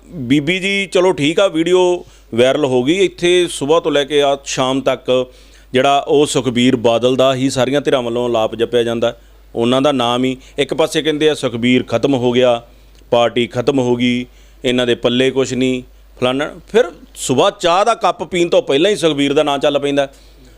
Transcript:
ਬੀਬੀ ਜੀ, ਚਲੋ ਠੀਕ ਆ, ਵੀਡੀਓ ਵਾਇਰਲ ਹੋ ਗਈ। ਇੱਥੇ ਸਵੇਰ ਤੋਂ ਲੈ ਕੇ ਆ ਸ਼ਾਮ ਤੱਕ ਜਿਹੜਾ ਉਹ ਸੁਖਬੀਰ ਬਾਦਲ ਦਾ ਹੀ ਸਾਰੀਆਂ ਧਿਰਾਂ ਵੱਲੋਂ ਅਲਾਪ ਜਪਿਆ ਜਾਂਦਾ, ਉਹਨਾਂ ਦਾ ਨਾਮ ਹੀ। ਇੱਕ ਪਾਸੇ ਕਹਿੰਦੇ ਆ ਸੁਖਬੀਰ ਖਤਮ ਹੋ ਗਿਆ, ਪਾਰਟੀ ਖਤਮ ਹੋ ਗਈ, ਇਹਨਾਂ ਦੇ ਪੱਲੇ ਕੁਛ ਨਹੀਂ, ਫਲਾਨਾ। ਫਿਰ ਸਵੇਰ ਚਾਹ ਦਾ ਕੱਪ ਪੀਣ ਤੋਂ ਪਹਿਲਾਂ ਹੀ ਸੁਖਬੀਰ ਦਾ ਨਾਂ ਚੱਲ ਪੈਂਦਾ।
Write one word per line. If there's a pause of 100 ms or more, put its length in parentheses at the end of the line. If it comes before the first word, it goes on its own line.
ਬੀਬੀ
ਜੀ,
ਚਲੋ
ਠੀਕ
ਆ,
ਵੀਡੀਓ (300)
ਵਾਇਰਲ
ਹੋ
ਗਈ।
ਇੱਥੇ
ਸਵੇਰ
ਤੋਂ
ਲੈ
ਕੇ
ਆ
ਸ਼ਾਮ
ਤੱਕ (480)
ਜਿਹੜਾ
ਉਹ
ਸੁਖਬੀਰ
ਬਾਦਲ
ਦਾ
ਹੀ
ਸਾਰੀਆਂ
ਧਿਰਾਂ
ਵੱਲੋਂ
ਅਲਾਪ
ਜਪਿਆ
ਜਾਂਦਾ, (380)
ਉਹਨਾਂ
ਦਾ
ਨਾਮ
ਹੀ। (200)
ਇੱਕ
ਪਾਸੇ
ਕਹਿੰਦੇ
ਆ
ਸੁਖਬੀਰ
ਖਤਮ
ਹੋ
ਗਿਆ, (480)
ਪਾਰਟੀ
ਖਤਮ
ਹੋ
ਗਈ, (400)
ਇਹਨਾਂ
ਦੇ
ਪੱਲੇ
ਕੁਛ
ਨਹੀਂ, (360)
ਫਲਾਨਾ। (140)
ਫਿਰ (240)
ਸਵੇਰ
ਚਾਹ
ਦਾ
ਕੱਪ
ਪੀਣ
ਤੋਂ
ਪਹਿਲਾਂ
ਹੀ
ਸੁਖਬੀਰ
ਦਾ
ਨਾਂ
ਚੱਲ
ਪੈਂਦਾ। (500)